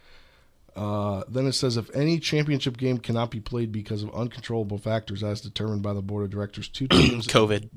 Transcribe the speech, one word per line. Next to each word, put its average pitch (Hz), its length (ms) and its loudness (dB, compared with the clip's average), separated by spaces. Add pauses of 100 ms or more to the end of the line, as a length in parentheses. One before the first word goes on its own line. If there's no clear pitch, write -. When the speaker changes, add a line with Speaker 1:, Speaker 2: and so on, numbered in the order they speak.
(760)
Speaker 1:
Uh, 104 540 -2
then 127 180 0
it 131 60 2
says, 123 240 0
if 113 180 -4
any 160 240 2
championship 147 600 0
game 127 180 2
cannot 117 340 0
be - 100 -6
played 117 300 -4
because 107 320 -4
of 107 120 -8
uncontrollable 113 640 -4
factors 110 440 -2
as 104 200 -4
determined 104 400 -4
by 104 100 -2
the 101 80 -2
board 104 240 -4
of 98 60 -4
directors, 101 360 -6
two - 220 -4
Speaker 2:
<clears throat> - 0 -
Speaker 1:
teams 120 380 6
Speaker 2:
covid. 107 500 6